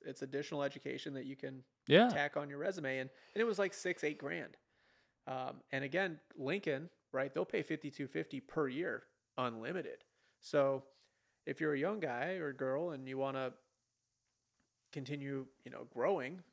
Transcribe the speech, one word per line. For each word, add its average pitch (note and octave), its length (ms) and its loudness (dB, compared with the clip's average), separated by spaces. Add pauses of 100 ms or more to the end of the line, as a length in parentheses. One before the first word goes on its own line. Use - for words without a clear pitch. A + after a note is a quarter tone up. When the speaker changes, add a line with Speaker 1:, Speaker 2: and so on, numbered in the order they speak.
Speaker 1:
it's C#3 160 -8
additional C#3+ 420 -4
education C#3 520 -4
that C3 100 -6
you C3+ 100 -8
can C3+ 280 -10 (240)
Speaker 2:
Yeah. F#3+ 220 12
Speaker 1:
tack D3 280 2
on D3 120 -2
your C#3+ 100 -8
resume, D3 400 -2
and, C3 100 -4 (260)
and G#3 60 2
it A#3 40 4
was, G#3+ 140 0
like, G3 140 2
six, - 300 -2
eight D3+ 160 0
grand. - 380 -6 (720)
Um, C3 340 -6 (100)
and C3+ 120 -2
again, D#3+ 360 0 (180)
Lincoln, D3+ 520 -2 (220)
right? C#3 220 0
They'll F3+ 120 2
pay - 180 -2
fifty-two D3 440 -4
fifty D#3 320 -4
per C#3+ 280 0
year, C3 360 -4 (340)
unlimited. B2 640 -4 (380)
So C3+ 420 4 (640)
if C#3+ 140 -4
you're D3+ 120 4
a C3+ 60 2
young G3 200 0
guy C#3+ 340 -2
or D#3 200 -4
girl C#3 380 0
and C3 160 -8
you C3+ 100 -4
wanna C3 360 0 (1400)
continue, C#3 540 -4 (180)
you B2+ 80 -14
know, - 220 -10
growing, D#3 480 2 (120)